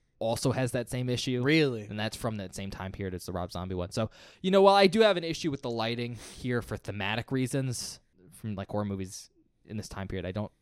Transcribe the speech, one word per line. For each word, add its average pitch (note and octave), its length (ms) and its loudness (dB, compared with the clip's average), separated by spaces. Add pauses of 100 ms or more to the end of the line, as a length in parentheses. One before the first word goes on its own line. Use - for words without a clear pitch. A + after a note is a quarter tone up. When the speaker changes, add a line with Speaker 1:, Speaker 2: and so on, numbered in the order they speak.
(180)
Speaker 1:
also A2+ 340 0
has B2+ 200 0
that A#2+ 180 -4
same B2+ 180 -2
issue. B2 340 0
Speaker 2:
Really? C3+ 400 4
Speaker 1:
And G#2 160 -8
that's G#2+ 180 -2
from A2 220 -2
that F#2+ 160 -8
same G2 160 -8
time F#2+ 220 -6
period F#2+ 220 -6
as F2+ 120 -8
the F#2 60 -6
Rob F2+ 200 -4
Zombie F#2 240 -4
one. F2 160 -4
So, A2+ 180 -2 (320)
you F#3+ 80 0
know, G3 120 8
while G3 120 10
I G3+ 140 8
do F#3+ 140 4
have G#3 140 8
an E3+ 80 -2
issue E3 260 -4
with C#3 120 -4
the B2 80 -4
lighting A#2 480 -2 (180)
here B2 240 0
for G#2 160 -6
thematic G2+ 540 -4
reasons, C3 720 -2 (320)
from, G#2+ 240 -8
like, F#2+ 120 -6
horror G#2 160 -2
movies F#2+ 460 -6 (340)
in A2 120 -10
this G#2 120 -8
time G2 200 -8
period, F#2 180 -4
I F#2 60 -4
don't, G#2 180 -4 (120)